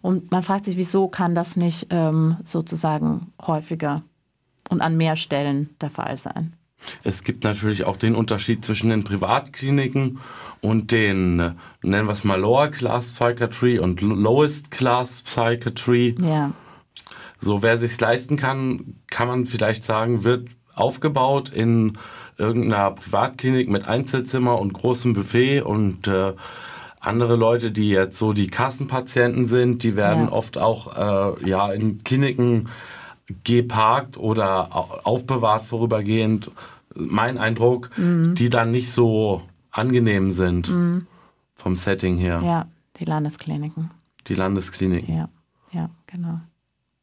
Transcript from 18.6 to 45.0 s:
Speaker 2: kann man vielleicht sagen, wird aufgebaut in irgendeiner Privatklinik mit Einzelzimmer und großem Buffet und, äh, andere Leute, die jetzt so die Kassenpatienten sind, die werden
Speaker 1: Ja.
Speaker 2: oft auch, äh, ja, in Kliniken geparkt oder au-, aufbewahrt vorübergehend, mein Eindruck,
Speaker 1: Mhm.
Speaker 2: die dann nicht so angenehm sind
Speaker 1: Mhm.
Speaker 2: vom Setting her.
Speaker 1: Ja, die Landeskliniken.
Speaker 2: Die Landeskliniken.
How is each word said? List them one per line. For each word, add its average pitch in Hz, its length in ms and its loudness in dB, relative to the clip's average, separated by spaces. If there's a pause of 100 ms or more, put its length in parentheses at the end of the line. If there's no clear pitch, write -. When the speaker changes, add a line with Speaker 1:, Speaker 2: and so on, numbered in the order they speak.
Speaker 2:
kann - 180 0
man 123 200 0
vielleicht 110 380 -2
sagen, 113 380 0
wird 123 260 0 (260)
aufgebaut 135 720 0
in 113 500 2 (380)
irgendeiner 107 560 2
Privatklinik 127 800 0
mit 101 180 0
Einzelzimmer 123 720 0
und 98 140 -4
großem 123 400 0
Buffet 123 480 2
und, 101 440 0
äh, 95 280 0 (680)
andere 117 360 2
Leute, 117 340 2
die 104 180 0
jetzt 95 300 2
so 107 140 0
die 101 160 0
Kassenpatienten 127 1000 0
sind, 123 380 2
die 110 120 2
werden 104 300 4
Speaker 1:
Ja. - 60 -2
Speaker 2:
oft - 260 -4
auch, 101 800 0
äh, 80 100 -4
ja, 98 240 0
in 107 320 -2
Kliniken 123 640 2 (760)
geparkt 120 720 2
oder 101 580 0
au-, - 300 -4
aufbewahrt 113 600 2
vorübergehend, 110 840 0 (440)
mein 110 440 -2
Eindruck, 117 580 2
Speaker 1:
Mhm. 175 380 2
Speaker 2:
die 120 140 2
dann 117 220 2
nicht 123 200 0
so 110 520 2 (280)
angenehm 110 600 2
sind 90 400 2
Speaker 1:
Mhm. 175 360 0 (480)
Speaker 2:
vom 92 220 -2
Setting 92 400 0
her. 87 260 0
Speaker 1:
Ja, 170 240 0 (320)
die 170 60 -6
Landeskliniken. 156 840 -6 (380)
Speaker 2:
Die - 60 -2
Landeskliniken. 92 800 -2